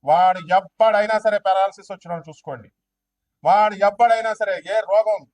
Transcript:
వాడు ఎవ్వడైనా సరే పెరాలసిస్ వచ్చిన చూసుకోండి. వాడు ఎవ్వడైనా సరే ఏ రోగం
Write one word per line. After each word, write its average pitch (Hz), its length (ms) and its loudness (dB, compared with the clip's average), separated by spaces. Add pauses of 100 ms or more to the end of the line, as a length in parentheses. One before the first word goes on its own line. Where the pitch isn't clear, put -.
వాడు 185 340 2
ఎవ్వడైనా 208 800 0
సరే 214 200 -2
పెరాలసిస్ 190 540 -2
వచ్చిన 170 360 -12
చూసుకోండి. 131 440 -18 (720)
వాడు 208 300 2
ఎవ్వడైనా 220 600 0
సరే 196 360 -6
ఏ 220 100 0
రోగం 208 540 -2